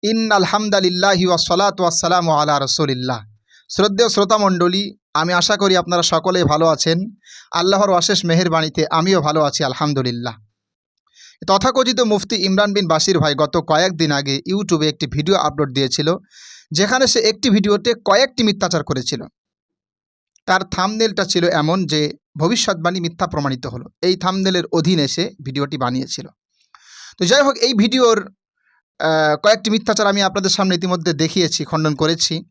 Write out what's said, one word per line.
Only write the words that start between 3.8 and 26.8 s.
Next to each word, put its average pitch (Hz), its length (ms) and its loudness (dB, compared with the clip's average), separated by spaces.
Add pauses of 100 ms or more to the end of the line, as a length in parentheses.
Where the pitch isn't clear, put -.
শ্রোতা 208 300 2
মণ্ডলী, 190 560 0 (200)
আমি 165 180 0
আশা 180 240 2
করি 190 200 2
আপনারা 175 260 0
সকলেই 175 420 0
ভালো 151 220 2
আছেন। 165 320 2 (540)
আল্লাহর 196 380 2
অশেষ 180 340 0
মেহেরবানিতে 165 680 0
আমিও 175 300 2
ভালো 151 220 0
আছি, 147 220 0
আলহামদুলিল্লাহ। 123 680 -4 (1120)
তথাকথিত 247 540 2
মুফতি 220 360 0
ইমরান 196 360 0
বিন 196 160 0
বাশির 160 300 2
ভাই 151 160 2
গত 147 220 0
কয়েকদিন 160 560 0
আগে 139 360 -2
YouTube-এ 180 400 0
একটি 151 180 -6
ভিডিও 156 300 -2
আপলোড 147 360 -2
দিয়েছিল, 139 360 -2 (640)
যেখানে 214 340 2
সে 247 140 2
একটি 220 300 0
ভিডিওতে 208 440 2 (100)
কয়েকটি 247 380 0
মিথ্যাচার 190 420 0
করেছিল। 131 360 -6 (1300)
তার 190 140 2 (100)
থাম্বনেলটা 208 540 -2
ছিল 185 240 0
এমন 165 380 0
যে, 147 260 -2 (260)
"ভবিষ্যৎবাণী 180 640 -2
মিথ্যা 170 260 -4
প্রমাণিত 135 400 -4
হলো।" 120 200 -12 (160)
এই 185 140 2
থাম্বনেলের 190 560 -2
অধীনে 165 360 2
সে 185 220 -4 (120)
ভিডিওটি 139 360 -6
বানিয়েছিল। 127 500 -4 (920)